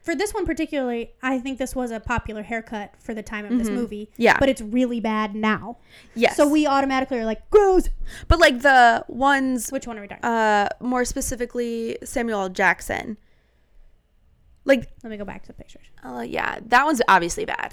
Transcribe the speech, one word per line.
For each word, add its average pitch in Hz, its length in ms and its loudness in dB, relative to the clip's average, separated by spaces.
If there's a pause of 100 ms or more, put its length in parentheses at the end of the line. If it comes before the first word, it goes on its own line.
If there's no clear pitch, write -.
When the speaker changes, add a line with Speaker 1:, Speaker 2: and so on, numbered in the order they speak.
Speaker 1:
for 339 140 -4
this 415 180 -4
one 392 100 -4
particularly, 262 680 -4 (100)
I 262 160 -2
think 254 200 -8
this 262 180 -6
was 247 160 -6
a 220 80 -8
popular 220 420 -6
haircut 220 560 -10
for - 160 -10
the 214 80 -10
time 208 220 -10
of 233 120 -4
this 226 120 -2
Speaker 2:
Mm-hmm. 208 80 -4
Speaker 1:
movie. 214 400 -8
Speaker 2:
Yeah. 233 240 4
Speaker 1:
But 277 80 4
it's 262 120 -2
really 240 380 -2
bad 214 380 -4
now. 214 400 -2 (400)
Speaker 2:
Yes. - 200 2
Speaker 1:
So 294 120 6
we 302 180 4
automatically 269 540 0
are 220 40 -4
like, 220 260 -6
"Gross." 392 380 6 (380)
Speaker 2:
But, 330 140 2
like, 262 220 4
the 247 440 8
ones, 262 640 0
Speaker 1:
Which 269 160 -6
one 226 120 -12
are 202 40 -14
we 202 60 -16
talking - 160 -12
Speaker 2:
uh, 214 460 2 (100)
more 247 240 0
specifically 240 1000 -4
Samuel 233 380 -4
L. 190 80 -2
Jackson. 185 680 -2 (1500)
Like, 269 260 2 (140)
Speaker 1:
Let 226 60 -12
me 214 60 -10
go 202 80 -12
back - 180 -12
to - 60 -18
the - 60 -20
pictures. - 320 -20 (180)
Speaker 2:
uh, 247 220 -10
yeah, - 400 -4
that 247 180 4
one's 294 240 0
obviously 170 360 2
bad. - 280 -6